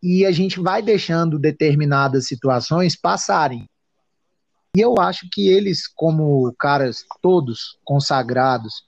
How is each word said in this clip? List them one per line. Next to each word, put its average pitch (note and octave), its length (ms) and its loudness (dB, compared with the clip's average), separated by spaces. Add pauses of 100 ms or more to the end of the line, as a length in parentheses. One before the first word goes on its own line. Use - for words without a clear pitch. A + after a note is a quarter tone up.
E F#3 260 2
a F#3+ 40 2
gente F#3 280 -2
vai F#3 220 -2
deixando E3 580 0
determinadas C#3+ 880 0
situações C3+ 680 0
passarem. D#3+ 720 -2 (1080)
E F#3 40 4
eu A#3 200 4
acho F3+ 320 -2
que G3+ 160 -2
eles, G3 400 2
como D3 680 0
caras C3+ 500 -2 (160)
todos E3 640 0
consagrados B2+ 1040 -2